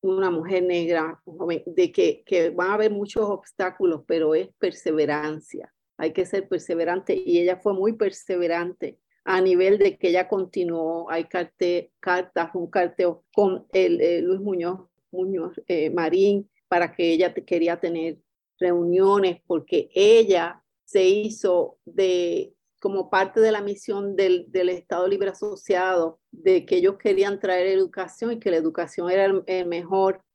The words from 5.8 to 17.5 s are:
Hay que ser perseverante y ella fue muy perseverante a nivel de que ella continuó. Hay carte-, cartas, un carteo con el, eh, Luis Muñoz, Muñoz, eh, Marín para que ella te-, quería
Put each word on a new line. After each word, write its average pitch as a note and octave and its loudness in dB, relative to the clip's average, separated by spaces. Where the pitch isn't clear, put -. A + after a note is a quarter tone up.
Hay D#3+ -4
que F#3 -2
ser G3 -6
perseverante F3+ -4
y E3+ 0
ella F3+ 0
fue G3+ -2
muy G3 0
perseverante F3 -4
a F#3 0
nivel F#3 4
de G3+ 2
que F#3 0
ella F3+ 0
continuó. E3+ -4
Hay E3 -4
carte-, F3 -4
cartas, F3+ -2
un E3+ -6
carteo F3 -2
con G3 0
el, F3 2
eh, E3+ 2
Luis F#3 -2
Muñoz, F#3 -6
Muñoz, F#3 -6
eh, D#3+ 0
Marín F#3+ 0
para E3+ 0
que E3+ 0
ella E3+ 2
te-, - -10
quería E3+ 0